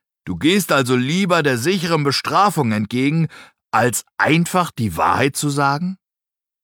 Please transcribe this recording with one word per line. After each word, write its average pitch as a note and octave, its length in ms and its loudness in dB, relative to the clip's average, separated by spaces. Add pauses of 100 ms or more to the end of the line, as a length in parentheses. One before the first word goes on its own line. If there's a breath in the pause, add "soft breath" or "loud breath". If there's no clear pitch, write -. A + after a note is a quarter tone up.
(240)
Du F2+ 120 -6
gehst E3+ 340 0
also C3 240 2
lieber E3 480 0
der C3+ 140 0
sicheren E3 480 0
Bestrafung D3 680 0
entgegen, C3 560 0 (420 loud breath)
als A#2+ 340 0 (140)
einfach D#3+ 520 2
die G2+ 260 -4
Wahrheit F#2 380 0
zu D3 140 -4
sagen? C#3+ 480 -2 (680)